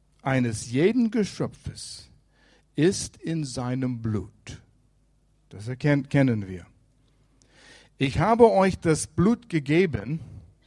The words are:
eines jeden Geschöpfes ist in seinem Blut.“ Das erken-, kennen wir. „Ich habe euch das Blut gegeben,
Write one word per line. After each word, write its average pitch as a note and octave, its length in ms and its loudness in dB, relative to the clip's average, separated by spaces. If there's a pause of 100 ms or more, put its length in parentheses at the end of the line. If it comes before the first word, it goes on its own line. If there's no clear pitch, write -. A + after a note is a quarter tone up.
(220)
eines B2 500 -2
jeden G#3+ 400 2
Geschöpfes - 1000 -6 (680)
ist F3+ 400 0
in E3 260 -6
seinem B2+ 580 -4
Blut.“ - 600 -8 (880)
Das G2+ 180 -14
erken-, C#3 400 0
kennen A#2+ 400 2
wir. F#2 180 -12 (1300)
„Ich C#3 220 -2
habe A3+ 300 6
euch F#3+ 300 2
das D#3+ 280 0
Blut G#3+ 420 0
gegeben, D3+ 720 0 (460)